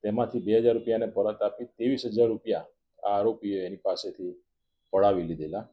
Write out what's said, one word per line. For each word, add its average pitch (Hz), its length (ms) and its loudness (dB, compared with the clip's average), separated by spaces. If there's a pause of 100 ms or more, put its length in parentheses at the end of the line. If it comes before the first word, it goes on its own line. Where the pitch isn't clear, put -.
તેમાંથી 117 380 -2
બે 104 180 4
હજાર 117 160 6
રૂપિયાને 113 320 0
પરત 107 360 -2
આપી 104 220 -4
ત્રેવીસ 120 420 -2
હજાર 117 220 4
રૂપિયા 107 380 -4 (380)
આ - 40 0
આરોપીએ 101 580 0
એની 95 100 -10
પાસેથી 90 640 -6 (500)
પડાવી 98 300 4
લીધેલા. 82 500 -8